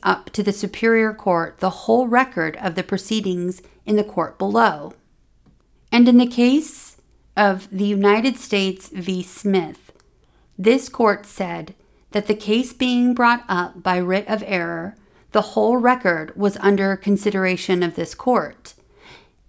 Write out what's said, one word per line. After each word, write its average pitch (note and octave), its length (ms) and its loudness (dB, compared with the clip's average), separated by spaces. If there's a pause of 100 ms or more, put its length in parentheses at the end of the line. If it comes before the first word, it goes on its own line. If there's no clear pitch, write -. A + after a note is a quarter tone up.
up - 280 -2
to G#3 120 -4
the G3 100 0
superior A3 600 0
court F3 460 -2
the F#3 120 0
whole A#3 360 2
record A3+ 500 0
of F3 180 -6
the F3+ 100 -4
proceedings F#3 800 -4 (220)
in G#3 120 0
the G#3 80 2
court F#3 340 -6
below. G3 560 0 (960)
And A#3+ 180 6
in A#3+ 100 8
the B3 80 6
case B3 720 0 (380)
of G3 340 2
the G3 160 -2
United G#3 500 2
States F#3+ 520 -4
v. F#3 340 -6
Smith, F3+ 720 -4 (640)
this A3 320 2
court G3+ 380 0
said E3+ 480 -10 (380)
that G#3 160 -4
the G#3+ 60 2
case A3 380 -2
being B3 400 0
brought A#3+ 360 0
up F3 340 -6
by F3+ 160 0
writ F#3 300 -2
of G#3+ 180 -4
error, E3+ 500 -6 (360)
the G#3+ 100 2
whole A3 340 0
record A3+ 600 0
was G3 220 0
under G3 380 2
consideration F#3+ 840 0
of E4+ 140 -4
this E3 180 -6
court, - 600 -4 (760)